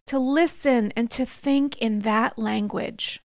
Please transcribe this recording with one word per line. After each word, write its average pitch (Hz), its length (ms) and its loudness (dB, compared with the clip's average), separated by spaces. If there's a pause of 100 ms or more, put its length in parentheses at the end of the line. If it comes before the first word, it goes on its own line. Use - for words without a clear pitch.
to 277 100 -2
listen, 262 800 2
and 233 160 -2
to 254 140 0
think 277 520 0
in 214 220 0
that 220 400 0
language. 214 800 -4 (160)